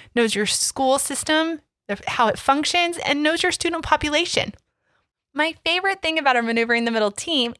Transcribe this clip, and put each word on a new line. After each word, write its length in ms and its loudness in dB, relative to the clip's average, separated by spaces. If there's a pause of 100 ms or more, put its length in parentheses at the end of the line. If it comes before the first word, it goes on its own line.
(140)
knows 220 2
your 100 0
school 540 0
system, 600 -2 (260)
the, 200 -6
how 220 2
it 100 0
functions, 680 0
and 180 0
knows 200 0
your 100 2
student 320 -4
population. 720 0 (800)
My 200 -2 (120)
favorite 340 0
thing 180 -2
about 160 4
our 60 4
Maneuvering 460 0
the 40 0
Middle 200 2
team 500 -2